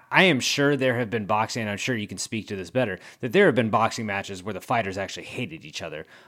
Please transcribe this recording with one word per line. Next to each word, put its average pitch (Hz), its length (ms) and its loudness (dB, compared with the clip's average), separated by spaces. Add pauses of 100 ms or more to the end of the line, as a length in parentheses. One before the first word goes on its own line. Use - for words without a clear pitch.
I - 140 6
am 156 160 6
sure 143 360 2
there 127 220 2
have 113 140 -2
been 107 160 -2
boxing, 107 340 0
and 107 80 -4
I'm 101 80 -4
sure 127 180 -2
you 104 120 -4
can 98 100 -10
speak - 300 -6
to 104 80 -6
this 90 160 -8
better, 117 260 0 (220)
that 127 120 -4
there 196 140 6
have 151 80 6
been 110 160 2
boxing 113 380 0
matches 98 340 -6
where 98 140 -8
the 90 40 -8
fighters 98 380 -2
actually 90 280 -8
hated 95 380 -10
each 76 200 -12
other. 78 240 -12 (200)